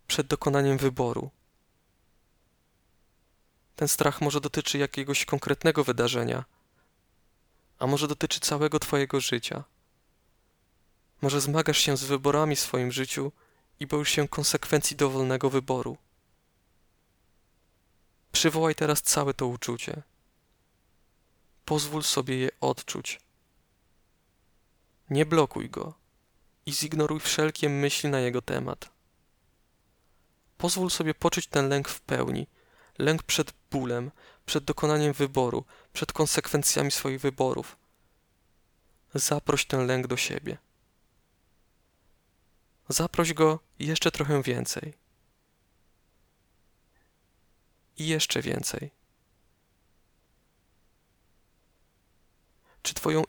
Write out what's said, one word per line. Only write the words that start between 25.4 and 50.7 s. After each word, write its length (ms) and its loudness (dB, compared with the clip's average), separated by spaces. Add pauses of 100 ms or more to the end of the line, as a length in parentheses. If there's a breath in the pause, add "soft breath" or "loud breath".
go 240 -10 (720)
i 60 -4
zignoruj 480 0
wszelkie 480 2
myśli 420 0
na 100 2
jego 220 0
temat. 500 -6 (1700)
Pozwól 280 0
sobie 240 0
poczuć 320 0
ten 220 2
lęk 200 0
w 120 -10
pełni. 460 -4 (520 soft breath)
Lęk 240 0
przed 300 -2 (180)
bólem, 400 -2 (360 soft breath)
przed 180 -2
dokonaniem 480 2
wyboru, 520 0 (280 soft breath)
przed 200 -6
konsekwencjami 800 2
swoich 300 -2
wyborów. 560 0 (1400)
Zaproś 520 0
ten 200 2
lęk 200 2
do 100 -2
siebie. 420 -4 (2250)
Zaproś 440 0
go 260 4 (200)
jeszcze 320 0
trochę 320 0
więcej. 520 -4 (3000)
I 120 -4
jeszcze 340 0
więcej. 480 -4 (4000 soft breath)